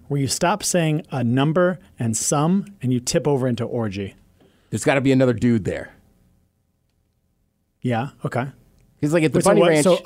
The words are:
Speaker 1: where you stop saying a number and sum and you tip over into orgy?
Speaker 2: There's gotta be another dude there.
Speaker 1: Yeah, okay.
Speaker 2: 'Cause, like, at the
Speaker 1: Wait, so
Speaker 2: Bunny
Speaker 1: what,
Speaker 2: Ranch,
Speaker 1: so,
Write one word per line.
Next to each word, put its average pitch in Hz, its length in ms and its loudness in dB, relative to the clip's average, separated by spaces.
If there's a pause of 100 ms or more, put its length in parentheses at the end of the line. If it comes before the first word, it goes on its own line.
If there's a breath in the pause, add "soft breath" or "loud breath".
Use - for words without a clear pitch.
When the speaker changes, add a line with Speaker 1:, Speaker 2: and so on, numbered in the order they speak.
Speaker 1:
where 143 120 -2
you 135 80 -2
stop 180 340 -2
saying 160 480 -2
a 127 140 -4
number 156 540 0 (200 soft breath)
and 117 180 -2
sum 165 500 0 (160)
and 123 100 -2
you 123 80 0
tip 160 260 -2
over 135 220 0
into 117 160 -4
orgy? 101 500 -6 (540 soft breath)
Speaker 2:
There's 110 160 -6
gotta 139 160 2
be 131 120 2
another 131 220 4
dude 113 300 0
there. 71 280 -8 (1900)
Speaker 1:
Yeah, 123 300 -4 (140)
okay. 131 220 -4 (540)
Speaker 2:
'Cause, 151 120 -2
like, 165 120 2
at 151 80 0
the 180 60 2
Speaker 1:
Wait, 170 60 2
so 190 60 4
Speaker 2:
Bunny 165 100 6
Speaker 1:
what, 170 100 6
Speaker 2:
Ranch, 151 140 4
Speaker 1:
so, 180 200 4